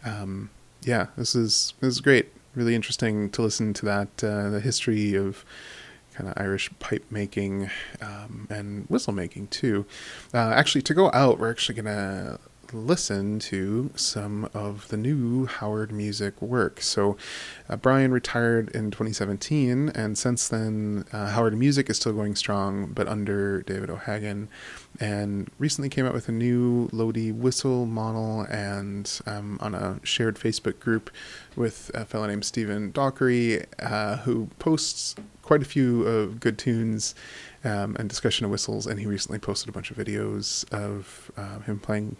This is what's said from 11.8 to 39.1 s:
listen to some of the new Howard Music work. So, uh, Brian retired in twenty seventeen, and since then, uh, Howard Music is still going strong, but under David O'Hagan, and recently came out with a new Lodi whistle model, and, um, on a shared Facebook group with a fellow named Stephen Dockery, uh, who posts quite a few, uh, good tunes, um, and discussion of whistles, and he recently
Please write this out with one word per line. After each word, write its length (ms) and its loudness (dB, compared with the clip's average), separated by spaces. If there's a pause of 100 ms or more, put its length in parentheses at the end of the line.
listen 680 0
to 560 -2
some 580 -4
of 360 -6
the 80 -2
new 500 2
Howard 440 -4
Music 480 -4
work. 420 0
So, 360 2 (500)
uh, 100 -4
Brian 340 6
retired 580 2
in 220 -2
twenty 200 -2
seventeen, 800 2
and 260 -2
since 320 2
then, 640 0
uh, 200 -2
Howard 260 4
Music 320 4
is 80 2
still 160 2
going 220 0
strong, 580 0
but 140 0
under 560 0
David 260 -4
O'Hagan, 600 -6 (500)
and 580 -2
recently 320 0
came 160 2
out 80 2
with 160 -2
a 20 0
new 600 4
Lodi 400 0
whistle 560 2
model, 540 -2
and, 840 -4
um, 360 -6
on 120 -4
a 300 -4
shared 320 0
Facebook 440 -2
group 300 0 (460)
with 400 -2
a 100 -4
fellow 220 -2
named 180 -2
Stephen 460 -2
Dockery, 760 2 (140)
uh, 380 -2
who 320 -2 (100)
posts 560 0 (260)
quite 220 4
a 20 -4
few, 400 4
uh, 340 2
good 200 0
tunes, 560 0 (480)
um, 360 -2
and 80 -2
discussion 380 0
of 60 0
whistles, 340 -2
and 140 -4
he 60 -4
recently 340 -2